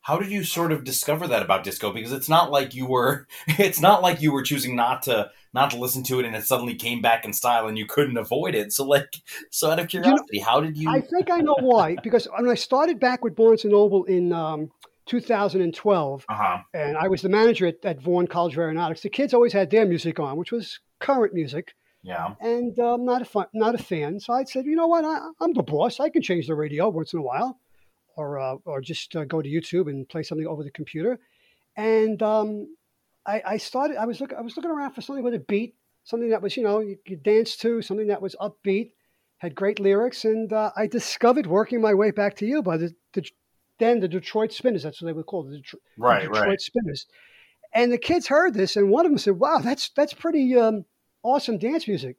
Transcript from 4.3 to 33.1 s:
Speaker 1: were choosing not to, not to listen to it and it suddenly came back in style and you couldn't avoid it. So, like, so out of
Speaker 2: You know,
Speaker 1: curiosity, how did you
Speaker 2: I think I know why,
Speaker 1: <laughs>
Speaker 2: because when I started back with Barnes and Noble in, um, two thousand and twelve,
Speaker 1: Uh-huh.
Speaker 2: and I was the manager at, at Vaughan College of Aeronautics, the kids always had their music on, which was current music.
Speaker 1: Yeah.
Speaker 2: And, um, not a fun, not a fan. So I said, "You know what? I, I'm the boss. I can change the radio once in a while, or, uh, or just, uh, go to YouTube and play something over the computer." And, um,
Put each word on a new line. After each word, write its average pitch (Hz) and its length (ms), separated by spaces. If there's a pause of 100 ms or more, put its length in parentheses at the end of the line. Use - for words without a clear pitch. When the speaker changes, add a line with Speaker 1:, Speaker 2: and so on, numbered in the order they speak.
Speaker 1:
were 135 100
choosing 127 320
not 123 280
to, 110 280 (220)
not 131 180
to 120 60
listen 127 260
to 127 160
it 123 60
and 113 100
it 107 80
suddenly 120 320
came 117 260
back 117 220
in 107 80
style 117 340
and 110 120
you 107 80
couldn't 135 320
avoid 143 360
it. 107 200
So, 139 100
like, 139 320 (340)
so 156 220
out 165 80
of 165 140
Speaker 2:
You 175 80
know, 180 60
Speaker 1:
curiosity, 110 320
how 113 200
did 156 160
you 156 140
Speaker 2:
I 160 100
think 359 320
I 349 60
know 302 240
why, 208 380
Speaker 1:
<laughs> - 40
Speaker 2:
because 226 240 (100)
when 247 120
I 240 60
started 269 440
back 254 240
with 208 140
Barnes 226 260
and 208 80
Noble 202 320
in, 180 300
um, 156 360 (360)
two 240 160
thousand 196 400
and 170 120
twelve, 151 540
Speaker 1:
Uh-huh. - 360 (100)
Speaker 2:
and 151 240
I 165 100
was 190 140
the 185 80
manager 208 380
at, - 180
at 135 160
Vaughan 175 240
College 170 280
of 151 60
Aeronautics, 160 420
the 202 80
kids 262 260
always 240 180
had 196 160
their 220 160
music 165 340
on, 139 160
which 170 160
was 233 280 (200)
current 240 320
music. 151 440 (260)
Speaker 1:
Yeah. 175 400
Speaker 2:
And, 233 380
um, 240 260
not 247 160
a - 40
fun, 196 280
not 220 220
a - 20
fan. 165 420
So 240 140
I 254 120
said, 262 200
"You 302 100
know 330 120
what? 330 180
I, 311 140 (200)
I'm 339 140
the - 80
boss. 151 380
I 302 100
can 320 140
change 170 240
the 160 80
radio 151 340
once 160 240
in 170 60
a - 20
while, 151 380 (580)
or, 143 220
uh, 131 160 (100)
or 139 160
just, - 340
uh, 156 100
go 156 180
to 139 60
YouTube 165 400
and 139 200
play 156 140
something 156 240
over 156 160
the 143 80
computer." 175 480 (580)
And, 220 460
um, 214 520 (520)